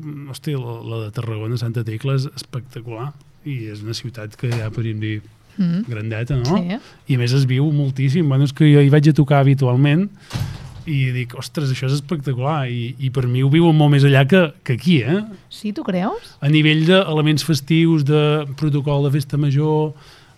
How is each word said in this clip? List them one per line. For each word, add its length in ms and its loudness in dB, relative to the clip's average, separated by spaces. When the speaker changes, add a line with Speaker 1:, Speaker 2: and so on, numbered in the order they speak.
Speaker 1:
hosti, 260 -8
la, 240 -10
la 240 -8
de 60 -10
Tarragona, 480 -6
Santa 260 -4
Tecla, 300 -4
és 100 -2
espectacular. 800 -12
I 240 -8
és 140 -12
una 100 -8
ciutat 420 -12
que 140 -6
ja 220 -4
podríem 280 -6
dir 220 -6
Speaker 2:
Mm. 280 -2
Speaker 1:
grandeta, 500 -6
no? 200 0
Speaker 2:
Sí. 220 -4
Speaker 1:
I 80 0
a 20 2
més 160 0
es 120 2
viu 240 0
moltíssim. 600 0
Bueno, 140 2
és 100 -2
que 100 2
jo 160 8
hi 80 6
vaig 220 6
a 20 6
tocar 280 4
habitualment 680 4
i 260 0
dic, 220 -6
"Ostres, 360 -6
això 160 -4
és 140 0
espectacular". 680 -4
I, 280 -6
i 120 -4
per 160 -2
mi 160 0
ho 80 2
viuen 260 6
molt 160 6
més 120 6
allà 220 6
que, 280 4
que 80 -2
aquí, 300 2
eh? 200 -2
Speaker 2:
Sí, 240 -10
tu 100 -10
creus? 560 -6
Speaker 1:
A 80 -2
nivell 380 4
d'elements 580 2
festius, 600 2
de 400 2
protocol 480 -2
de 60 0
festa 260 -2
major, 560 0